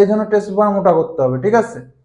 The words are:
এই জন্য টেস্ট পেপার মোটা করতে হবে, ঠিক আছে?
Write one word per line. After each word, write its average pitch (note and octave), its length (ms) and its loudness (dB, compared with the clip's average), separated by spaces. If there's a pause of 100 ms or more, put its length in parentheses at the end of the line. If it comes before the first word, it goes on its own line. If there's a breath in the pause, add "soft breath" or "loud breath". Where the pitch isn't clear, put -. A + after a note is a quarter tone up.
এই G3 80 4
জন্য G#3+ 120 0 (100)
টেস্ট G3+ 200 0
পেপার G#3 240 0
মোটা F#3+ 240 2
করতে D#3+ 240 -4
হবে, B2+ 200 0
ঠিক G#3+ 180 0
আছে? - 180 -8 (260)